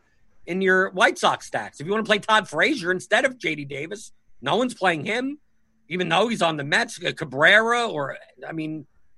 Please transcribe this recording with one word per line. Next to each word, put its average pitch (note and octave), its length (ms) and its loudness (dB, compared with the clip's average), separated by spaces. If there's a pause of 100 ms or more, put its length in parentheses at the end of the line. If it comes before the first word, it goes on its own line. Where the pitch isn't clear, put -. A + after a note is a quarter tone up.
(460)
in F3+ 140 -4
your F#3+ 300 4
White G3 280 2
Sox D#3 280 0
stacks. A2 340 -8
If C#3+ 60 -10
you G3 60 -4
wanna A3 120 0
play G#3 140 2
Todd G#3+ 300 2
Frazier F#3 420 0
instead G3+ 340 0
of B3+ 140 -4
J D#3+ 160 -4
D D3 100 -8
Davis, C#3+ 480 -12 (300)
no C#3+ 140 0
one's B3 180 0
playing E3+ 320 0
him, C4 320 -4 (500)
even E3+ 220 -4
though G3 180 4
he's G#3+ 140 -2
on D#3+ 160 2
the C#3 60 -6
Mets. G#3+ 380 -2
Uh, D3+ 100 -2
Cabrera, G3+ 760 4
or, D3 300 -6 (280)
I D#3+ 60 -12
mean, D#3 340 -6 (320)